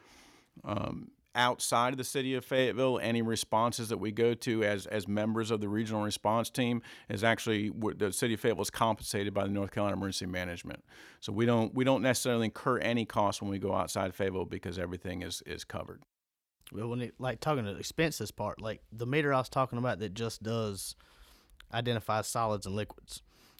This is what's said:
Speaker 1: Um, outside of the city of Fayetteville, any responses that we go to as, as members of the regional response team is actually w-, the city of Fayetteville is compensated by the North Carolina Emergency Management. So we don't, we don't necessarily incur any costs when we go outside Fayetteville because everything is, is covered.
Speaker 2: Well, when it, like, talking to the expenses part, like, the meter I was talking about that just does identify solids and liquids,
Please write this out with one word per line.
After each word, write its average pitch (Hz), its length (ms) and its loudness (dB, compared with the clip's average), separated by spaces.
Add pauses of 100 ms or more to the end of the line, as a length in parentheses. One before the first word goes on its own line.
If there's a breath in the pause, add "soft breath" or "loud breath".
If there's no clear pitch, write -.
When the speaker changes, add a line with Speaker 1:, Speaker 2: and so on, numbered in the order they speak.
(640 soft breath)
Speaker 1:
Um, - 480 -6 (240)
outside 123 580 4
of 135 40 -6
the 127 60 -6
city 131 300 -2
of 127 100 -2
Fayetteville, 127 560 2
any 117 220 2
responses 113 680 0
that 110 80 0
we 104 140 -2
go 117 220 4
to 113 300 0
as, 101 240 2
as 104 200 -2
members 107 440 2
of 107 100 2
the 104 80 -2
regional 107 320 0
response 107 480 2
team 120 320 0 (280 loud breath)
is 101 140 -2
actually 110 460 2
w-, 101 260 -2
the 95 160 0
city 117 220 0
of 104 60 -2
Fayetteville 107 240 2
is 101 60 -2
compensated 104 640 0
by 98 100 2
the 98 80 0
North 98 200 -2
Carolina 101 260 0
Emergency 98 280 -4
Management. 90 580 -6 (360 loud breath)
So - 120 -8
we 107 140 2
don't, 117 300 4
we 127 80 2
don't 131 180 6
necessarily 120 440 2
incur 117 340 0
any 113 260 2
costs 104 360 0
when 101 100 -4
we 98 80 -4
go 98 140 0
outside 95 420 0
Fayetteville 95 300 0
because 90 340 -6
everything 90 420 -6
is, - 240 -8
is 85 180 -10
covered. - 380 -10 (720)
Speaker 2:
Well, 104 160 -6
when 120 140 -4
it, 117 180 -8
like, 123 220 -4
talking 143 240 0
to 101 80 -2
the 76 60 -8
expenses - 520 -2
part, - 300 -6
like, 107 200 -6 (100)
the 113 140 -6
meter 143 280 2
I 135 40 6
was 127 120 0
talking 127 280 0
about 120 220 0
that 98 140 -4
just 113 280 -4
does 107 540 -2 (760 soft breath)
identify 113 500 0
solids 107 440 0
and 95 100 -4
liquids, - 460 -8 (380 soft breath)